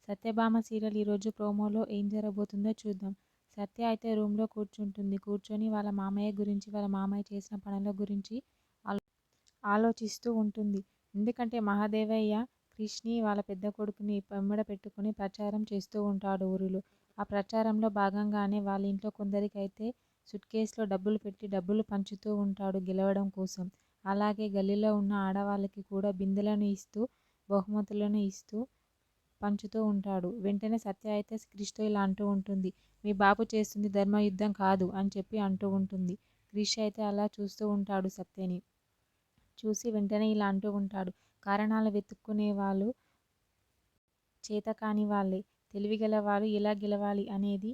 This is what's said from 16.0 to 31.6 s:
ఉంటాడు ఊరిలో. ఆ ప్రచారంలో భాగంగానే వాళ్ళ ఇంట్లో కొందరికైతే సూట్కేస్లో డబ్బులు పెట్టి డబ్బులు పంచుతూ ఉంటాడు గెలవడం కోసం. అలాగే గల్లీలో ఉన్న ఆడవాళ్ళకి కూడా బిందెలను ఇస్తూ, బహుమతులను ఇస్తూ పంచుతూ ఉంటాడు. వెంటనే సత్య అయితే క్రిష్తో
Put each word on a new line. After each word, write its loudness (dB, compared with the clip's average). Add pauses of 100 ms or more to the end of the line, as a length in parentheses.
ఉంటాడు 0
ఊరిలో. 0 (380)
ఆ -2
ప్రచారంలో 0
భాగంగానే 0
వాళ్ళ -2
ఇంట్లో -2
కొందరికైతే -4 (400)
సూట్కేస్లో -4
డబ్బులు 0
పెట్టి -10
డబ్బులు 0
పంచుతూ -4
ఉంటాడు 0
గెలవడం 2
కోసం. -4 (380)
అలాగే 0
గల్లీలో 2
ఉన్న 2
ఆడవాళ్ళకి 0
కూడా -2
బిందెలను 2
ఇస్తూ, -2 (480)
బహుమతులను 2
ఇస్తూ -2 (840)
పంచుతూ -2
ఉంటాడు. 0 (100)
వెంటనే 0
సత్య -6
అయితే -2 (120)
క్రిష్తో -8